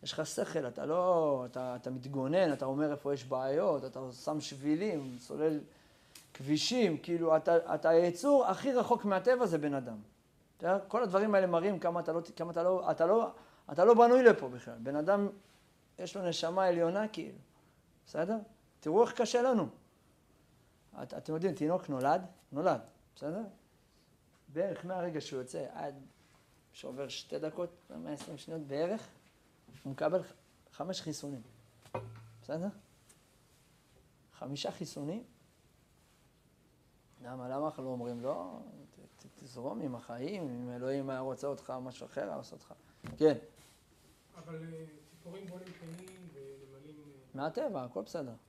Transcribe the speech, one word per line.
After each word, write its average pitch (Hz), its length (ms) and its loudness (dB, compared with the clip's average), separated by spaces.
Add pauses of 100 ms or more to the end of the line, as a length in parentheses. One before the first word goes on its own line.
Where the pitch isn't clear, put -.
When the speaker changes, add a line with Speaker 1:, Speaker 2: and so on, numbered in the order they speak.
Speaker 1:
יש - 100 -8
לך 156 140 -4
שכל, 160 400 -2
אתה 135 200 -6
לא... 160 600 4
אתה, 127 300 -6
אתה 127 140 -8
מתגונן, 139 600 0
אתה 135 120 -4
אומר 143 260 0
איפה 143 240 -2
יש 127 100 -8
בעיות, 135 600 0
אתה 127 160 -10 (120)
שם 151 280 -6
שבילים, 147 800 -2
סולל 151 400 -2 (720)
כבישים, 156 640 2
כאילו, 170 380 2
אתה, 170 380 4
אתה 156 140 2
היצור 175 580 6
הכי 190 260 0
רחוק 247 320 2
מהטבע 220 420 4
זה 165 120 2
בן 147 160 0
אדם. 123 220 -4 (600)
אתה 165 100 -4
יודע, 185 120 4 (100)
כל 233 140 0
הדברים 208 320 2
האלה 190 120 6
מראים 175 320 2
כמה 170 220 0
אתה 165 120 -2
לא... 165 80 0 (160)
כמה 170 160 -6
אתה 165 100 0
לא, 180 280 2
אתה 160 160 4
לא, 214 240 4 (420)
אתה 165 120 6
לא 233 100 12
בנוי 240 280 10
לפה 202 260 8
בכלל. 120 300 -12
בן 131 180 -4
אדם, 196 320 2 (720)
יש 185 180 -8
לו 202 120 -6
נשמה 170 360 0
עליונה, 180 440 2
כאילו. 156 300 -10 (680)
בסדר? 180 300 -2 (440)
תראו 170 220 4
איך 226 100 4
קשה 240 300 2
לנו. 240 240 4 (1400)
את-, 131 120 -12
אתם 156 200 -6
יודעים, 165 200 0
תינוק 175 340 0
נולד, 143 340 2 (300)
נולד, 143 280 2 (360)
בסדר? 185 260 -8 (1120)
בערך 170 320 -4
מהרגע 175 360 -4
שהוא 139 200 -8
יוצא 135 320 -8
עד 147 220 -10 (800)
שעובר 131 360 -10
שתי - 300 -10
דקות, 156 320 -6 (260)
מאה 156 160 -10
עשרים 147 260 -10
שניות 160 240 -10
בערך, 156 460 -4 (720)
הוא 139 100 -8
מקבל 156 300 0
ח-, 180 100 -14 (400)
חמש 180 280 -8
חיסונים. 143 420 -8 (1000)
בסדר? 165 240 -6 (1700)
חמישה 139 340 -8
חיסונים. 156 500 -8 (2000)
למה, 127 260 -10
למה 139 180 -4
אנחנו 147 180 -6
לא 131 40 -6
אומרים, 120 320 -6
"לא, 120 380 -6 (320)
ת-, - 320 -20
ת-, - 200 -20
תזרום 131 380 -10
עם 131 140 -6
החיים, 127 480 -8
אם 123 340 -8
אלוהים 135 340 -4
היה 131 100 -6
רוצה 131 260 -6
אותך, 139 260 -6 (100)
משהו 127 240 -14
אחר - 160 -8
היה 180 120 -6
עושה 131 220 -12
אותך"? - 160 -20 (440)
כן. 151 200 6 (1000)
Speaker 2:
אבל, 165 180 -16
אה, 160 300 -14 (260)
ציפורים 185 360 -18
בונים 180 220 -16 (120)
קנים 180 380 -18 (160)
ונמלים, 139 640 -20
אה, 147 140 -20 (220)
Speaker 1:
מהטבע, 156 500 -4
הכל 113 180 -8
בסדר. 139 300 -8 (160)